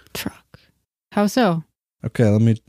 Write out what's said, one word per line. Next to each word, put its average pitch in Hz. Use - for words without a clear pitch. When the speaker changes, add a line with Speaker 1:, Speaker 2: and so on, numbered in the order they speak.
Speaker 1:
Truck. -
How 208
so? 180
Speaker 2:
Okay, 120
let 107
me, 113